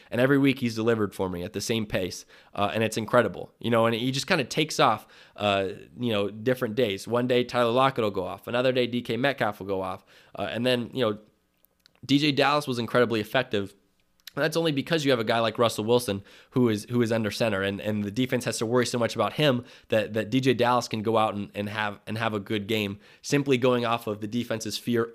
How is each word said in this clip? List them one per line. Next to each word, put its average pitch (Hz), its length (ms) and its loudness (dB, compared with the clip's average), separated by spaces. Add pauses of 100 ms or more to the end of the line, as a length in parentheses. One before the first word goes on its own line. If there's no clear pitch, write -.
(120)
and 117 80 -2
every 135 180 4
week 135 220 4
he's 117 160 -2
delivered 110 380 0
for 95 160 -2
me 87 140 -6
at 92 100 -8
the 98 80 -4
same 113 240 -2
pace, 101 400 -6 (280)
uh, 101 200 0
and 110 100 0
it's 110 140 -2
incredible, 110 640 0
you 117 120 -2
know. 113 140 4
And 117 100 2
he 123 160 -2
just 135 160 -4
kinda 170 160 0
takes 156 340 -2
off, 120 300 2 (300)
uh, 98 300 2 (300)
you 120 140 -2
know, 101 180 0
different 110 460 -2
days. 104 320 0
One 120 200 0
day 123 180 2
Tyler 123 260 0
Lockett 131 320 2
will 104 80 0
go 95 140 -4
off, 92 220 -10
another 123 260 0
day 123 140 2
D 120 140 -4
K 120 140 -4
Metcalf 123 440 -2
will 98 80 -10
go 95 140 -2
off, 92 240 -8 (300)
uh, 98 160 -4
and 113 140 -4
then, 123 260 0
you 127 140 -2
know, 107 120 0 (880)
D 139 140 4
J 147 140 2
Dallas 143 340 2
was 127 100 -4
incredibly 117 440 2
effective. 104 520 -2 (600)
That's 156 200 -2
only 165 160 2
because 143 320 0
you 139 60 2
have 127 100 4
a 113 40 -2
guy 113 160 2
like 113 180 0
Russell 113 260 2
Wilson 107 380 2 (300)
who 123 180 4
is, 107 220 0
who 120 100 2
is 113 100 2
under 113 200 0
center, 101 320 0
and, 98 180 -2
and 107 220 -2
the 101 80 -4
defense 123 340 -2
has 120 140 -4
to 117 80 -2
worry 120 180 2
so 120 140 -2
much 113 160 0
about 104 180 0
him 131 320 2 (240)
that, 107 240 2
that 107 160 -2
D 127 100 2
J 131 140 4
Dallas 120 340 2
can 110 140 -4
go 110 160 2
out 107 160 2
and, 101 220 -6
and 101 120 -4
have, 104 380 -4
and 110 140 -8
have 113 160 -2
a 104 40 -2
good 101 280 -4
game 104 320 -2 (240)
simply 143 340 2
going 123 260 2
off 113 220 -2
of 104 160 -4
the 107 60 -6
defense's 113 500 -4
fear 117 380 0